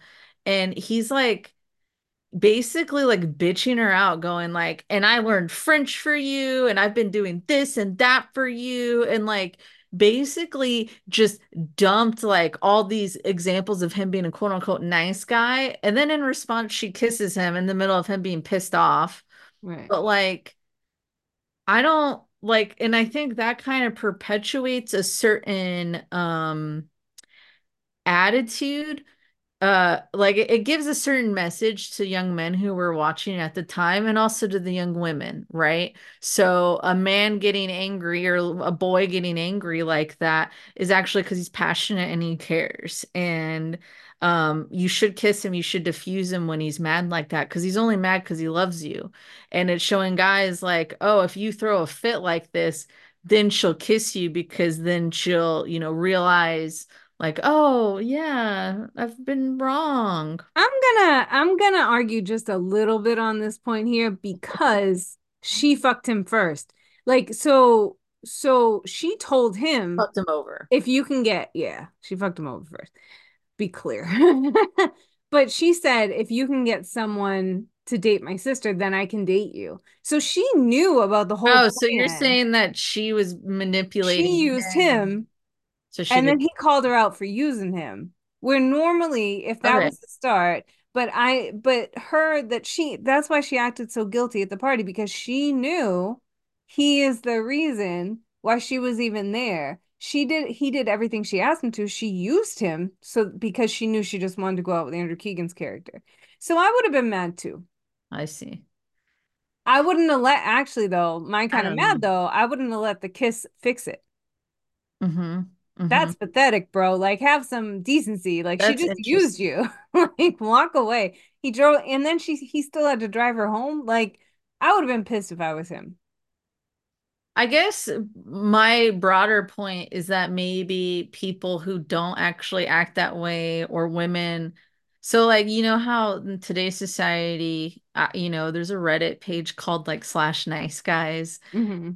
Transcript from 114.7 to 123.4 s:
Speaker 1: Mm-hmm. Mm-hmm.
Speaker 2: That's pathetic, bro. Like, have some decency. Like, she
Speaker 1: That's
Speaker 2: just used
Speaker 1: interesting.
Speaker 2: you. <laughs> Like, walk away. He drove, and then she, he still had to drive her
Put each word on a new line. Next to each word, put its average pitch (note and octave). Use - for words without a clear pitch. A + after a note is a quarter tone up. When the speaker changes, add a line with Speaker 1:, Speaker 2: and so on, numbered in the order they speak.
Speaker 1:
Mm-hmm. F3
Mm-hmm. F3+
Speaker 2:
That's C4+
pathetic, A3
bro. F#3
Like, F#3+
have C#4+
some G#3+
decency. G3
Like, F3
she A3
Speaker 1:
That's -
Speaker 2:
just D4+
used C4+
Speaker 1:
interesting. -
Speaker 2:
you. F#3+
<laughs> -
Like, F4
walk A#3+
away. A3+
He C4+
drove, C#4+
and C4+
then D#4+
she, D#4+
he C#4+
still D4+
had C4+
to A3+
drive A#3
her G#3+